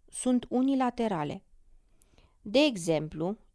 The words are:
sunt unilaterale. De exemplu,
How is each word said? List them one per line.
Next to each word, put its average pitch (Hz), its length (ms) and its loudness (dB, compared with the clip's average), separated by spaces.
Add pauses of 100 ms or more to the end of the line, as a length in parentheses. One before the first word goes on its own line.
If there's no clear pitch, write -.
sunt 254 400 0
unilaterale. 240 920 -2 (1000)
De 214 180 2
exemplu, 170 800 0 (180)